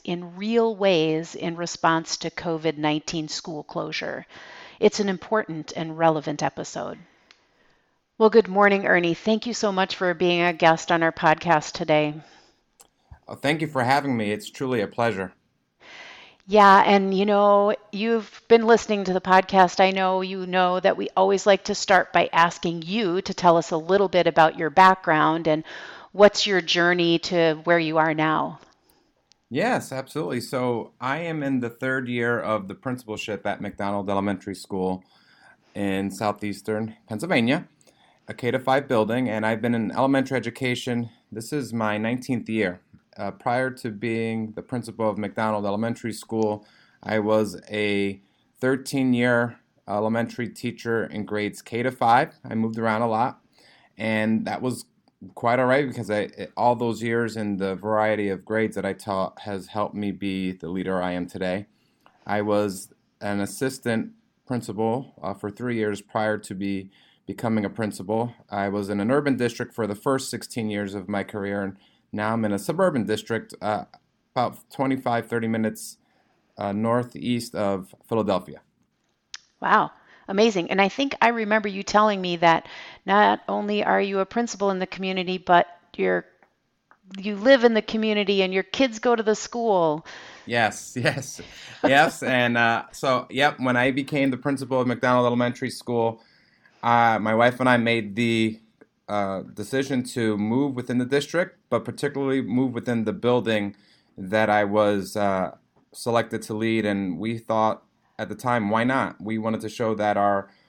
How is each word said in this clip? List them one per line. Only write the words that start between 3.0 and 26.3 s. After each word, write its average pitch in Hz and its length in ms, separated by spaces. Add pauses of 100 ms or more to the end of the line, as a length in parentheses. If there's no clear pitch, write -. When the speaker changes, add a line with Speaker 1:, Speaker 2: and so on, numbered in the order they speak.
Speaker 1:
school 151 340
closure. 160 640 (540)
It's 214 200
an 202 80
important 175 680
and 160 220
relevant 160 460
episode. - 560 (1200)
Well, 220 100
good 214 200
morning, 196 360
Ernie. 175 300
Thank 220 320
you 233 80
so 208 180
much 190 240
for 180 160
being 175 300
a 175 100
guest 165 400
on 165 100
our 165 100
podcast 160 600
today. 151 400 (1120)
Speaker 2:
Oh, - 80
thank 147 280
you 156 40
for 135 160
having 135 320
me. 107 160
It's 104 200
truly 127 320
a 98 40
pleasure. 98 460 (1160)
Speaker 1:
Yeah, 202 360
and 196 260
you 190 140
know, 202 500 (160)
you've 214 560
been 233 180
listening 214 380
to 185 80
the 180 80
podcast. 185 600
I 190 100
know 190 320
you 190 240
know 180 340
that 185 160
we 202 180
always 190 300
like 196 200
to 208 100
start - 360
by 175 220
asking 170 540
you 185 340
to 190 140
tell 170 240
us 160 120
a 175 60
little 185 320
bit 175 180
about 160 320
your 160 120
background 165 760
and 156 160 (500)
what's 202 340